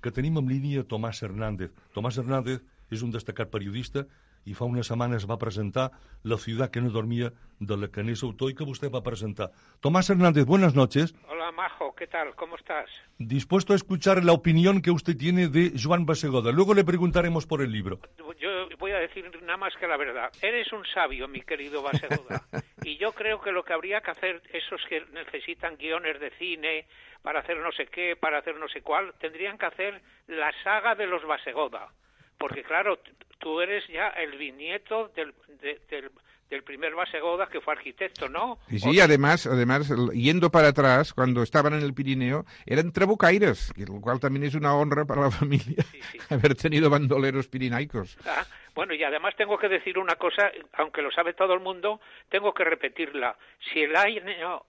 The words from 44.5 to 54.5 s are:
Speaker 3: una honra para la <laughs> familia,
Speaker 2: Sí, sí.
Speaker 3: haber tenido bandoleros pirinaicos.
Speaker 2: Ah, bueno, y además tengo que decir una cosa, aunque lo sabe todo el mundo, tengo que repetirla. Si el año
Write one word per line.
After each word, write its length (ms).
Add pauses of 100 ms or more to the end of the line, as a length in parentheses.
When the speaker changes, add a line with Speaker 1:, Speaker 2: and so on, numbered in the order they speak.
Speaker 3:
una 180
honra 320
para 160
la 100
<laughs> 80
familia, 520
Speaker 2:
Sí, 100 (120)
sí. 40 (140)
Speaker 3:
haber 240
tenido 340
bandoleros 580
pirinaicos. 800
Speaker 2:
Ah, 180 (300)
bueno, 220
y 80
además 320
tengo 240
que 80
decir 320
una 160
cosa, 340 (240)
aunque 280
lo 100
sabe 220
todo 200
el 60
mundo, 400 (300)
tengo 240
que 100
repetirla. 760 (340)
Si 120
el 140
año 720